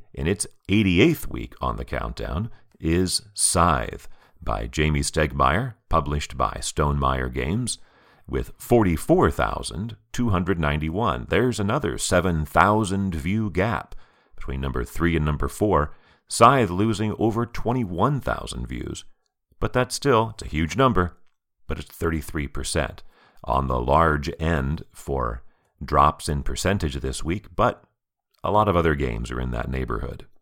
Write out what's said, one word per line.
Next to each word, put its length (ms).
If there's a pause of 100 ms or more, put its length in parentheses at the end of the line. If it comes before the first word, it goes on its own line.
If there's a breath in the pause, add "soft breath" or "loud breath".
(140)
in 120
its 200 (220)
eighty-eighth 600
week 320
on 160
the 80
countdown 680 (280 soft breath)
is 440 (120)
Scythe 760 (320 soft breath)
by 280
Jamey 320
Stegmaier, 760 (140)
published 480
by 240
Stonemaier 720
Games, 460 (500 soft breath)
with 300
forty-four 720
thousand 680 (160)
two 180
hundred 300
ninety-one. 680
There's 300
another 400
seven 460
thousand 720
view 360
gap 440 (420 soft breath)
between 240
number 240
three 320
and 80
number 240
four, 460 (340 soft breath)
Scythe 420
losing 480
over 260
twenty-one 760
thousand 480
views. 360 (540)
But 140
that's 220
still, 400
it's 80
a 60
huge 280
number, 400 (500)
but 120
it's 120
thirty-three 580
percent. 540 (420 soft breath)
On 220
the 140
large 580
end 540
for 500 (420)
drops 440
in 140
percentage 540
this 280
week, 220 (100)
but 280 (600)
a 60
lot 180
of 80
other 180
games 360
are 100
in 100
that 200
neighborhood. 560 (160)